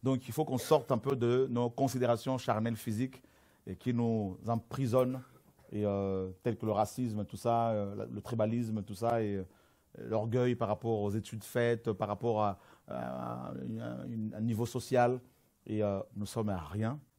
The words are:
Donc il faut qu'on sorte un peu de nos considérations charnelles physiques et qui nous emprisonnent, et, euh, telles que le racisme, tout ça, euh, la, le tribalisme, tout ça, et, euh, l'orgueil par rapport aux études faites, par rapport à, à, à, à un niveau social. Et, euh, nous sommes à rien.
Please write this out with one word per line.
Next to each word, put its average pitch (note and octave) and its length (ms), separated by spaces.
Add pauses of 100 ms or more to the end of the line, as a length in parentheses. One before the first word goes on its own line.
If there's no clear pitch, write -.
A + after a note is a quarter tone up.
Donc C3 260
il A#2 60
faut D#3 120
qu'on B2+ 120
sorte C#3+ 340
un B2 60
peu C3+ 180
de B2 340
nos A#2+ 200
considérations B2 680
charnelles A2 400
physiques A#2+ 440 (440)
et F#2+ 100
qui B2 180
nous A2+ 440 (100)
emprisonnent, B2+ 760 (500)
et, G#2 140
euh, G2 440 (120)
telles A2 160
que - 80
le A2 60
racisme, G#2 540
tout - 120
ça, A#2 320
euh, G#2 260
la, G#2 100
le A#2+ 160
tribalisme, A2 640
tout G2+ 120
ça, A#2 260
et, G2+ 140
euh, F#2+ 100 (520)
l'orgueil A#2 580
par A#2+ 120
rapport G#2+ 340
aux G2+ 100
études G#2+ 320
faites, A#2+ 500
par G2+ 140
rapport G#2+ 360
à, G2 160 (280)
à, - 80
à, B1 520
à B2+ 60 (840)
un G#2+ 60
niveau A2+ 240
social. B2 540 (460)
Et, G#2+ 160
euh, G2+ 180 (160)
nous G#2 100
sommes G#2+ 240
à F#2+ 80
rien. G#2+ 420 (180)